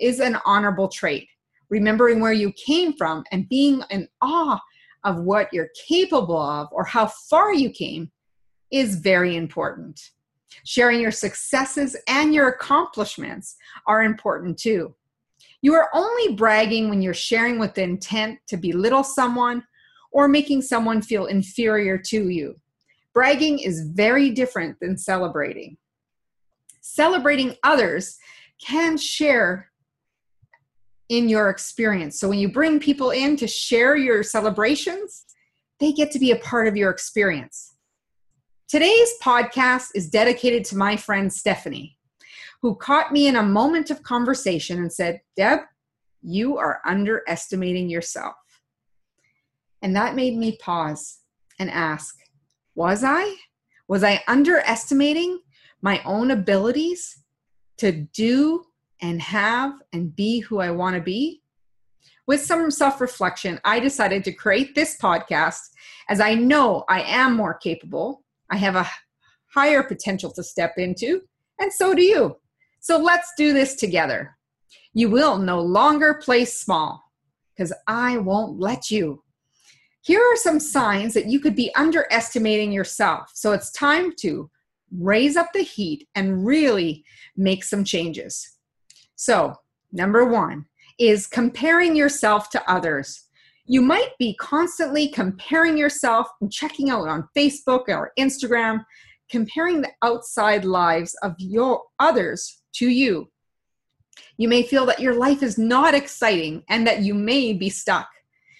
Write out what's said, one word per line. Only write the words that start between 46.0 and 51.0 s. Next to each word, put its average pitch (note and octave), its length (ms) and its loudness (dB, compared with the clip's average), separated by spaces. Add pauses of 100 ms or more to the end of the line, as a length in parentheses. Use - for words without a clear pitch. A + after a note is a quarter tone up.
you G#3+ 380 -4
are D3+ 260 -2
underestimating F#3 1040 -4
yourself." - 460 -8 (1500)
And F#3+ 140 -2
that A3 180 -2
made B3+ 240 -2
me A3+ 200 -2
pause D#3 640 -6 (360)